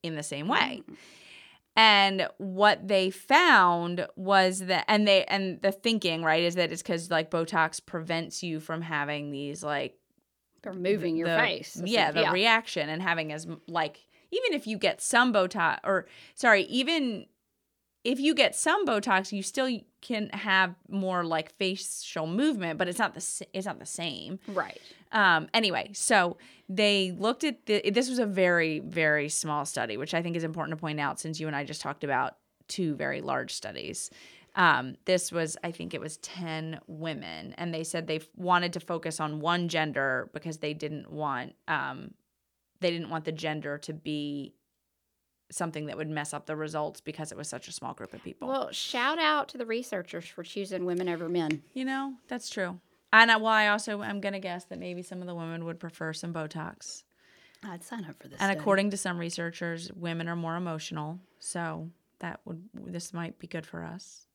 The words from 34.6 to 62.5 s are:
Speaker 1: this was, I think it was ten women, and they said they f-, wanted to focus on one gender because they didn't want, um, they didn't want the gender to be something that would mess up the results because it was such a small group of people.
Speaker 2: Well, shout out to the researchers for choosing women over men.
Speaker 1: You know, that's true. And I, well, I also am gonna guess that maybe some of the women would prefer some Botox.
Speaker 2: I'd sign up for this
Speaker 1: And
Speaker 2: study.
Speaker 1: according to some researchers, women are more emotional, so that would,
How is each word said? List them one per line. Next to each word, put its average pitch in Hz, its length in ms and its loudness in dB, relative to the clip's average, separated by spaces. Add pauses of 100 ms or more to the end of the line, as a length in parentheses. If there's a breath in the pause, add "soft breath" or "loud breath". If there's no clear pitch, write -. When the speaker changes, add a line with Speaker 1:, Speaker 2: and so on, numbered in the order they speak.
Speaker 1:
this 180 260 2
was, 160 320 -2
I 170 80 -4
think 170 220 -10
it 147 60 -6
was 156 180 -10
ten 160 680 -8
women, 139 680 -10
and 170 160 -4
they 160 120 -4
said 165 220 -6
they 160 100 -2
f-, 156 200 -8
wanted 175 380 2
to 170 60 -6
focus 165 380 -6
on 151 220 -4
one 170 280 0
gender 135 640 -2
because 156 240 -8
they 151 160 -4
didn't 151 360 -8
want, 143 440 -6 (140)
um, 135 440 -4 (680)
they 180 100 2
didn't 170 200 -4
want 160 140 -6
the 160 80 -4
gender 151 460 -4
to 156 160 -10
be 147 580 -6 (1000)
something 156 360 -6
that 147 100 -6
would 156 140 -6
mess 151 240 -6
up 147 100 -8
the 156 100 -6
results 151 460 -4
because 156 320 -10
it 90 60 -14
was 151 100 -10
such - 200 -12
a - 40 -14
small 131 220 -10
group - 180 -14
of - 100 -16
people. - 240 -12
Speaker 2:
Well, 262 260 -2
shout 269 460 -2
out 302 300 2
to - 100 -18
the 247 60 -6
researchers 214 600 -6
for - 160 -14
choosing 185 420 -6
women 180 240 0
over 170 220 -4
men. 156 320 0 (100)
Speaker 1:
You 262 140 -4
know, 269 300 -4 (120)
that's - 220 -8
true. 180 280 -4 (320)
And 226 220 10
I, 220 60 6
well, 220 80 0
I 214 220 6
also 208 340 0
am 202 180 -6
gonna 196 200 -4
guess 180 260 -6
that 175 120 -12
maybe 180 220 -8
some 180 220 -12
of 180 40 -10
the 175 80 -8
women 165 300 -8
would 165 160 -8
prefer 165 320 -8
some 170 220 -8
Botox. - 720 -10 (600 soft breath)
Speaker 2:
I'd 175 180 -12
sign 226 220 -10
up 151 160 -16
for - 80 -20
this - 100 -18
Speaker 1:
And 196 120 0
Speaker 2:
study. 196 100 0
Speaker 1:
according 202 300 4
to 196 80 -6
some 175 180 -4
researchers, 170 800 -6
women 170 340 -6
are 170 80 -4
more 165 200 -4
emotional, 160 640 -6 (200)
so 165 500 -6 (300)
that - 260 -10
would, 180 300 -12